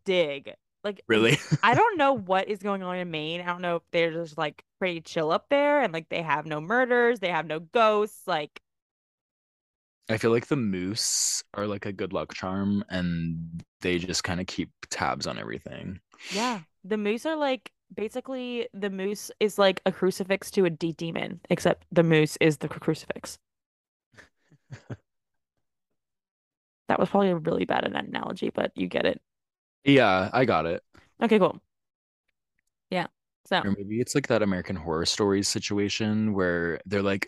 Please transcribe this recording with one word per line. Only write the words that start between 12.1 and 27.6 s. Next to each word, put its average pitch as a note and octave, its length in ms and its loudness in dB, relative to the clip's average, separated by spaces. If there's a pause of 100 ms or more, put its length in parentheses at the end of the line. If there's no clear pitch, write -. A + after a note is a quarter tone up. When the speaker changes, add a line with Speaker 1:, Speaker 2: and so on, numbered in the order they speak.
Speaker 2:
luck D#2 200 -6
charm, G2 560 -2
and E2 760 -4 (180)
they F2+ 180 0
just F2+ 240 -4
kinda F2+ 200 -4
keep - 280 -8 (180)
tabs C#2 380 -4
on A#1+ 100 -8
everything. B1 600 -12 (320)
Speaker 1:
Yeah. G#3+ 300 -4 (220)
The G#3 140 -4
moose G#3+ 300 -4
are, D#4+ 100 -2
like, C4+ 340 -2 (240)
basically, B3 800 -6
the G3+ 160 -4
moose G3 500 -6
is, G#3+ 180 2
like, F#3+ 280 6
a F#3 80 2
crucifix F#3+ 580 0
to F#3+ 140 4
a E3+ 40 4
de-, E3 220 -2
demon, E3 480 -8 (100)
except - 420 2
the E3+ 120 6
moose D#3 380 6
is D#3 160 6
the D#3+ 100 -8
cru-, - 140 -10
crucifix. - 560 -6 (1300)
Speaker 2:
<laughs> - 260 -14 (1900)
Speaker 1:
That - 100 2
was F#3+ 100 4
probably G3 200 4
a F3 80 0
really D#3+ 280 -2